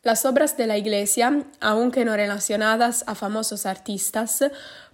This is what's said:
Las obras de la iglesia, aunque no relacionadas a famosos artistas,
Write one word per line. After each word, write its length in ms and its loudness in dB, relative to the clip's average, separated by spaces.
Las 220 0
obras 320 4
de 100 0
la 120 0
iglesia, 640 0
aunque 440 2
no 120 0
relacionadas 880 0
a 80 -6
famosos 520 -4
artistas, 800 -2